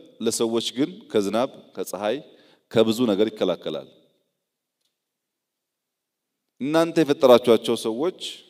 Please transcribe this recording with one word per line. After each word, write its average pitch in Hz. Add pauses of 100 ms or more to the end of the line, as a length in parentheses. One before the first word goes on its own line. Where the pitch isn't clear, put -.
(200)
ለሰዎች 113
ግን 139 (160)
ከዝናብ፣ 107 (220)
ከፀሐይ፣ 104 (540)
ከብዙ 113
ነገር 104
ይከላከላል። 85 (2750)
እናንተ 160
የፈጠራችኋቸው 123
ሰዎች 127 (280)